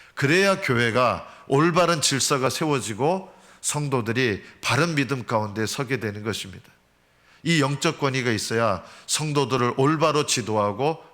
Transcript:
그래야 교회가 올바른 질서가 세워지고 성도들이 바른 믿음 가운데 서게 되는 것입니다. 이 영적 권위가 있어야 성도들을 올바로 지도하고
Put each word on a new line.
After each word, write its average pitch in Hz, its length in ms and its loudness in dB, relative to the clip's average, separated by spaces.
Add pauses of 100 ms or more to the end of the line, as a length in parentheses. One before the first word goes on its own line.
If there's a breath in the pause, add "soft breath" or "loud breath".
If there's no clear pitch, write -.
(140 loud breath)
그래야 190 480 2
교회가 117 680 2 (200 loud breath)
올바른 165 540 4
질서가 135 480 0
세워지고 139 840 -2 (280 loud breath)
성도들이 123 840 -2 (180 loud breath)
바른 156 340 0
믿음 131 300 -2
가운데 107 400 -2
서게 123 340 -4
되는 104 240 -6
것입니다. 98 480 -8 (720 soft breath)
이 165 180 2
영적 143 380 0
권위가 131 320 0
있어야 110 520 0 (240 loud breath)
성도들을 131 720 0
올바로 151 480 2
지도하고 110 800 -2 (100)